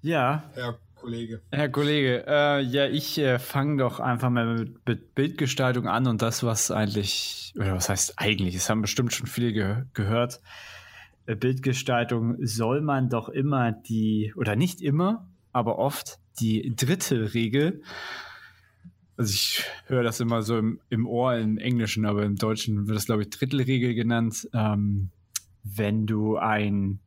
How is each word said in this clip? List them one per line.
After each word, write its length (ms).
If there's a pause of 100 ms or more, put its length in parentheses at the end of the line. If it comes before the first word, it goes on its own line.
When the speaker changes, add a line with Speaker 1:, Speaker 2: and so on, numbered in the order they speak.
Speaker 1:
Ja. 520
Speaker 2:
Herr 240 (160)
Kollege. 560
Speaker 1:
Herr 180
Kollege, 580
äh, 360
ja, 240
ich, 320
äh, 200
fang 380
doch 240
einfach 300
mal 280
mit, 300
mit 260
Bildgestaltung 760
an 180
und 160
das, 200
was 280
eigentlich, 880
oder 180
was 160
heißt 260
eigentlich, 380
es 160
haben 100
bestimmt 320
schon 140
viele 260
ge-, 400
gehört, 480 (840)
äh, 100
Bildgestaltung 1000 (100)
soll 340
man 300
doch 180
immer 440
die, 640
oder 200
nicht 240
immer, 480 (240)
aber 260
oft 400 (220)
die 340
Drittelregel. 1080 (1400)
Also 140
ich 320 (220)
höre 160
das 180
immer 220
so 160
im, 300
im 180
Ohr 300
im 220
Englischen, 480
aber 180
im 120
Deutschen 500
wird 100
das, 100
glaub 140
ich, 100
Drittelregel 640
genannt. 600
Ähm, 560 (520)
wenn 440
du 300
ein 720